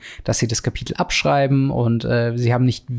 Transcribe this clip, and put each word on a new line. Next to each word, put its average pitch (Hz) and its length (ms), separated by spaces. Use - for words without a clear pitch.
dass - 140
sie 123 80
das 113 160
Kapitel - 340
abschreiben 139 760
und, 117 340
äh, 117 320
sie 120 160
haben 123 140
nicht - 180